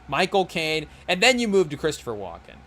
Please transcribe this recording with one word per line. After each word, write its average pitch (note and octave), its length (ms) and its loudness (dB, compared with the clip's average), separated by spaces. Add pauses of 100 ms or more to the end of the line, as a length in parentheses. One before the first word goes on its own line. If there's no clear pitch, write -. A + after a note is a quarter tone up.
Michael F#3 380 0
Caine, D#3 420 -4 (200)
and F3+ 160 -2
then B3 160 6
you A#3+ 100 0
move F#3+ 220 2
to C#3+ 60 -8
Christopher D3 360 -4
Walken. F2 440 -12 (100)